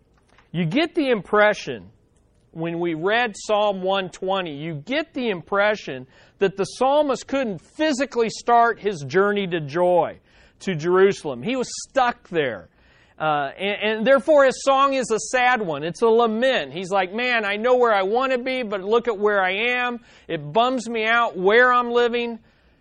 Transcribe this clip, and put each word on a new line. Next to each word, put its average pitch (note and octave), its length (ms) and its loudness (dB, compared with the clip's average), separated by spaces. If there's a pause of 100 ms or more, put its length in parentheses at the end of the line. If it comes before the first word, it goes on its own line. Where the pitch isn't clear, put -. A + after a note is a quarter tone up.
(540)
You E3+ 100 -2
get C#4 320 -2
the C#4+ 140 -2
impression, G3+ 800 0 (600)
when E3+ 280 -6
we F3 140 -2
read G#3 420 -2
Psalm G#3 460 -2
one F#3+ 280 -2
twenty, F#3 460 -6
you D#3 200 -8
get C4 380 -6
the B3+ 140 -6
impression G3 800 -2 (320)
that G3 160 0
the G3 80 -4
psalmist C4+ 640 0
couldn't A#3 320 -4
physically B3+ 680 -2
start A#3 500 2
his F#3 260 -6
journey G3 420 2
to E3+ 120 -4
joy, D#3 600 0 (420)
to F#3+ 120 -2
Jerusalem. E3+ 720 2
He B3 140 -2
was A#3+ 100 -4 (220)
stuck B3 400 -2
there. B2 400 -4 (500)
Uh, D3 380 -2
and, G3+ 400 -4
and A3 100 -2
therefore C#4 380 6
his B3+ 180 0
song C4+ 300 4
is B3+ 160 -2
a A3 100 0
sad B3 420 0
one. D3+ 220 -4
It's E3 180 -6
a A#3 60 4
lament. A3+ 640 2
He's F3 200 -8
like, F#3+ 220 0
"Man, A#3+ 300 -2
I G3+ 140 -4
know B3 180 2
where A#3+ 180 4
I G3 100 2
want B3 280 0
to C4 60 0
be, B3+ 260 -4
but G3 180 -6
look A3+ 280 0
at G3+ 80 -4
where G#3 260 2
I A3+ 380 -2
am. A#3+ 180 -4 (300)
It E3 80 -4 (160)
bums A#3+ 360 2
me A3+ 160 -4
out A3+ 320 0
where A#3 360 6
I'm A#3+ 180 0
living, A#3+ 480 0 (420)